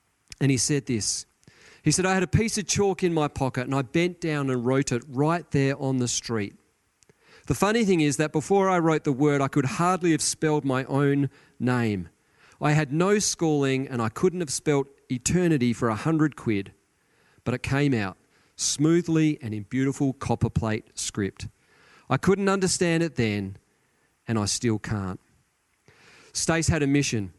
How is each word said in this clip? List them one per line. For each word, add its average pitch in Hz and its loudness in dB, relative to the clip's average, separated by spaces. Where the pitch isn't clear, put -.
And 139 2
he 131 2
said 143 -2
this. - -4
He 151 2
said, 180 0
"I 190 2
had 185 2
a 180 0
piece 220 0
of 190 -4
chalk 196 0
in 175 2
my 151 2
pocket 131 -4
and 135 -4
I 135 2
bent 170 -2
down 147 -2
and 123 -2
wrote 135 0
it 120 -2
right 151 -2
there 139 0
on 135 -2
the 123 0
street. 110 -4
The 143 0
funny 220 2
thing 180 4
is 147 2
that 156 0
before 190 2
I 185 2
wrote 160 2
the 151 2
word, 143 2
I 135 2
could 135 0
hardly 175 0
have 151 0
spelled 151 0
my 131 0
own 143 2
name. 117 0
I 147 2
had 147 0
no 196 2
schooling 139 0
and 131 -4
I 110 0
couldn't 180 0
have 151 -4
spelled 139 0
eternity 131 2
for 120 0
a 107 0
hundred 156 0
quid, 98 -4
but 117 -2
it 127 -6
came 139 2
out 101 -2
smoothly 160 0
and 110 -8
in 104 -8
beautiful 135 -2
copper - -2
plate 110 -2
script. - -6
I 131 2
couldn't 196 2
understand 180 0
it 165 -4
then, 104 -2
and 113 -2
I 104 0
still 110 -2
can't." 95 -8
Stace 165 0
had 160 2
a 139 2
mission. 131 0